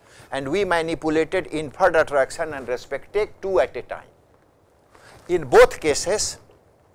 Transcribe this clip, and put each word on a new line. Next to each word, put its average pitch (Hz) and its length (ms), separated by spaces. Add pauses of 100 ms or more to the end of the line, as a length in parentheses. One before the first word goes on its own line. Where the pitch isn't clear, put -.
(320)
and 135 200
we 196 140
manipulated 160 840
inferred 160 480
attraction 147 580
and 131 140
respect, 123 460
take 208 260
two 190 200
at 127 180
a 113 60
time. 80 260 (1200)
In 175 160
both 190 360
cases, 170 560 (580)